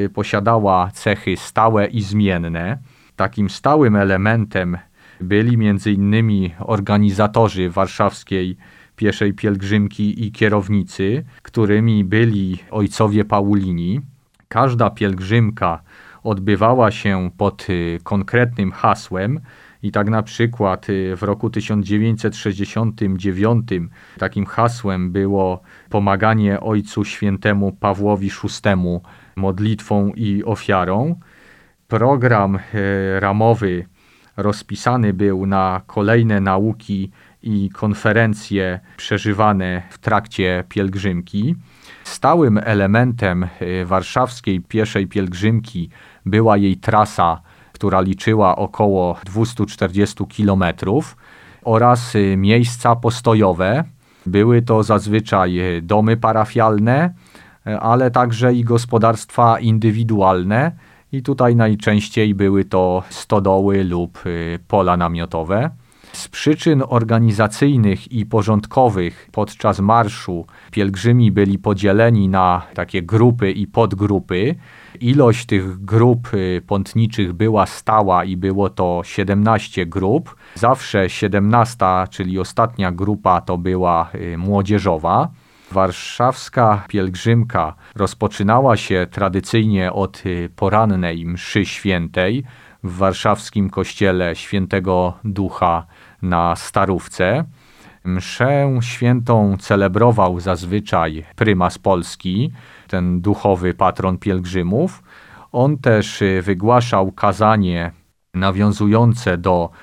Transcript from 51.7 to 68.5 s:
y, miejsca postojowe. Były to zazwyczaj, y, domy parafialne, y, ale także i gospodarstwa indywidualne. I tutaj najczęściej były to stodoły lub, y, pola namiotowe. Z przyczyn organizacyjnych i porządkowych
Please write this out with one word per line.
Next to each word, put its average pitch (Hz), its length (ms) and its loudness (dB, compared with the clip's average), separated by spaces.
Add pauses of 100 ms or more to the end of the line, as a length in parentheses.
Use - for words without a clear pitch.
y, 98 220 2
miejsca 117 580 2
postojowe. 107 880 2 (420)
Były 110 360 4
to 113 220 2
zazwyczaj, 101 920 0
y, 82 40 -6
domy 107 360 2
parafialne, 110 960 2 (540)
y, 107 120 -6
ale 123 320 2
także 123 420 2
i 120 100 0
gospodarstwa 117 960 2
indywidualne. 110 1120 2 (400)
I 135 120 -6
tutaj 123 320 2
najczęściej 107 800 2
były 98 300 2
to 92 440 0
stodoły 98 720 2
lub, 87 420 -4
y, 85 420 -6
pola 90 300 2
namiotowe. 85 720 -2 (440)
Z - 140 -14
przyczyn 151 600 0
organizacyjnych 113 1200 2
i 113 140 -4
porządkowych 104 1080 0